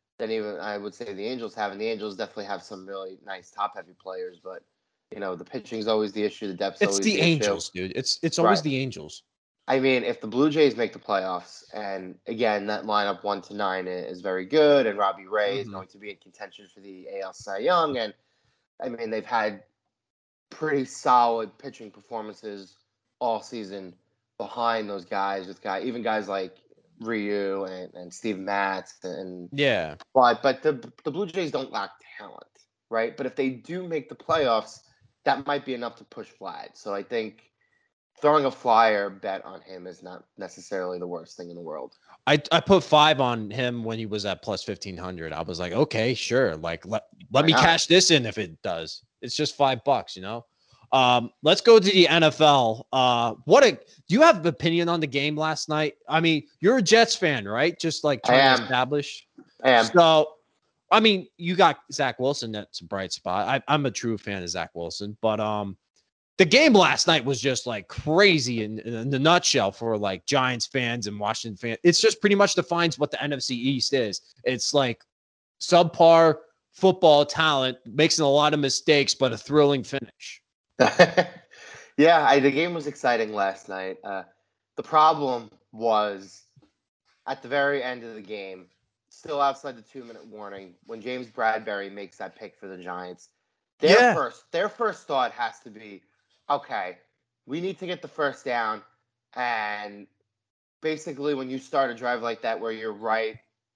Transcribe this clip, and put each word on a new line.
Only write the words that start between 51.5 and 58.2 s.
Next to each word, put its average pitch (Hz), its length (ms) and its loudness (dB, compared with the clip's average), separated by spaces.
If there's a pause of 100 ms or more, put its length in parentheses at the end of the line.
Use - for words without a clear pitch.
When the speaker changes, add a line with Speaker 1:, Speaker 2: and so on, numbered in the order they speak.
Speaker 2:
go 226 180 10
to 180 120 4
the 185 160 8
N 165 160 4
F 151 160 2
L. 131 540 4
Uh, 120 400 2 (120)
what 254 200 8
a, 214 60 6
do 135 80 -12 (300)
you 220 120 4
have 320 200 8
an 160 60 -2
opinion 170 420 0
on 170 100 0
the 156 80 -2
game 143 280 -2
last 156 320 -4
night? 151 280 -2 (120)
I 151 120 2
mean, 160 280 2 (140)
you're 226 160 4
a 254 40 2
Jets 220 340 4
fan, 139 320 0
right? 135 320 0
Just, - 240 -4
like, 143 200 0